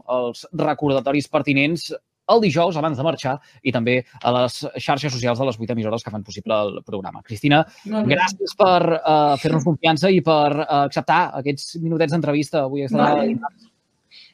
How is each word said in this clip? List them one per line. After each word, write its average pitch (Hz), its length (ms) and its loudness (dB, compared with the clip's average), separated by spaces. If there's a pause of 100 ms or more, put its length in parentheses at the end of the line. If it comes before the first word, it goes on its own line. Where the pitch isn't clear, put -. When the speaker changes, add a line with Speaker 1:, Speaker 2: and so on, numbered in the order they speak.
Speaker 1:
els 123 420 -4
recordatoris 143 760 0
pertinents 147 640 0 (340)
el 226 140 4
dijous 170 360 2
abans 151 200 -2
de 131 60 -4
marxar 147 360 -2 (220)
i 131 100 0
també 123 320 2 (200)
a 120 80 2
les 123 340 0 (120)
xarxes 143 360 -2
socials 120 240 0
de 135 80 -2
les 123 120 -2
vuit 113 120 -6
emissores 113 340 -2
que - 60 -10
fan 104 140 -8
possible 104 320 -8
el 104 280 -2
programa. 101 380 -10
Cristina, 143 420 2 (220)
Speaker 2:
Molt 214 220 -2
bé. 190 80 2
Speaker 1:
gràcies 190 420 -4
per, 170 480 4
eh, 151 320 4
fer-nos 156 260 0
confiança 160 460 2
i 190 120 4
per, 151 300 4 (100)
eh, 151 60 -4
acceptar 151 680 0
aquests 139 440 -6
minutets 160 340 0
d'entrevista 147 500 0
avui 139 180 -4
a 139 40 -2
aquesta 135 120 -2
Speaker 2:
Vale. 147 380 2
Speaker 1:
tarda. - 120 -8 (840)